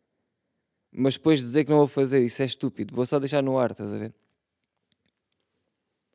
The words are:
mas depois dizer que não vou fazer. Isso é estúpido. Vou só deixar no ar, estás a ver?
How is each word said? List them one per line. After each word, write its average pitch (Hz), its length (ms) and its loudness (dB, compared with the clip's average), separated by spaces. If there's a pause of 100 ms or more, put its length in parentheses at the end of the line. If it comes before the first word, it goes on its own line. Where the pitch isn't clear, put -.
(920)
mas 131 240 0
depois 160 240 2
dizer 127 240 0
que 135 80 -2
não 151 80 6
vou 147 80 6
fazer. 135 360 2
Isso 120 180 -2
é 135 40 -2
estúpido. 120 480 -6
Vou 123 120 -2
só 147 120 0
deixar 139 240 -2
no 135 160 0
ar, 120 140 0
estás 104 220 -10
a 107 40 -6
ver? 107 160 -10 (2000)